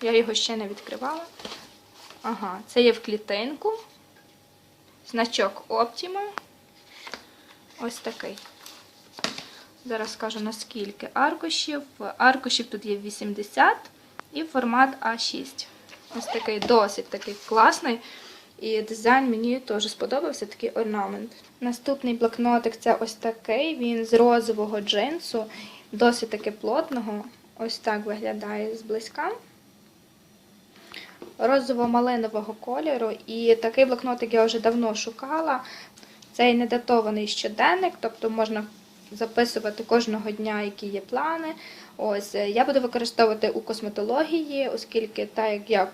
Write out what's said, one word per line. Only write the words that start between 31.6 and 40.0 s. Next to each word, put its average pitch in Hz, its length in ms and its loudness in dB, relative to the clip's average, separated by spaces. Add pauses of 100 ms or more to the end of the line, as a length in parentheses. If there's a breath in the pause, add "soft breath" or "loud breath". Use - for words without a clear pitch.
кольору. 247 520 -2 (160)
І 226 280 4
такий 226 300 4
блокнотик 247 480 -2
я 226 120 8
вже 226 140 2
давно 226 360 2
шукала. 277 680 -2 (720 loud breath)
Це 247 160 6
і 240 40 6
недатований 233 720 2
щоденник, 349 720 2
тобто 226 300 -4
можна 220 340 -2 (480)
записувати 220 720 -2
кожного 220 480 0